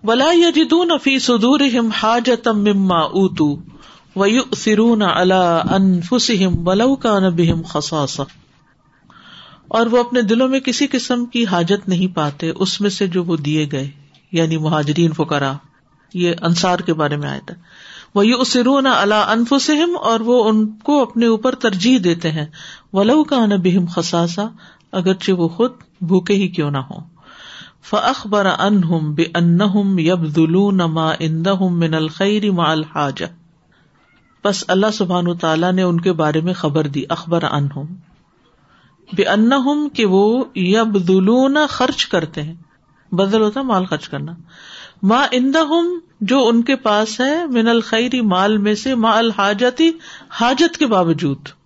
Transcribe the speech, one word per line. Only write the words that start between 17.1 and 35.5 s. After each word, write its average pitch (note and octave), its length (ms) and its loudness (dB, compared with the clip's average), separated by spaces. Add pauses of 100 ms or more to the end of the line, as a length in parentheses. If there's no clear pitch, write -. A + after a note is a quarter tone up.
میں C#3+ 120 -6
آیت C#3 220 -10
ہے۔ E3+ 40 -16 (600)
وَيُؤْثِرُونَ B3 720 2
عَلَىٰ G#3 400 2
أَنفُسِهِمْ، C#4+ 760 0
اور A3+ 180 0
وہ A#3 240 2
ان A3 160 2 (240)
کو C#4+ 180 2
اپنے A#3 260 0
اوپر A3+ 340 0
ترجیح A3 420 2
دیتے E3+ 280 0
ہیں، D#3 140 -4 (480)
وَلَوْ A3+ 320 2
كَانَ A3 360 2
بِهِمْ F3 340 0
خَصَاصَةٌ، E3+ 560 -2 (400)
اگرچہ F#3 500 0
وہ E3 140 2
خود B3 240 -2 (240)
بھوکے F#3 320 2
ہی G3 140 0
کیوں D3+ 220 -4
نہ C3+ 140 -4
ہوں۔ - 220 -16 (800)
فَأَخْبَرَ G#3 720 0
عَنْهُمْ E3 560 0
بِأَنَّهُمْ F3 880 2
يَبْذُلُونَ E3+ 880 2
مَا D#3+ 280 -2
عِنْدَهُمْ F3 600 -2
مِنَ E3 160 0
الْخَيْرِ G3 580 -2
مَعَ E3+ 200 0
الْحَاجَةِ، D3+ 580 -4 (1120)
پس G3 240 -2
اللہ G3+ 260 0
سبحانہ F3+ 360 -2
وتعالیٰ E3+ 440 -2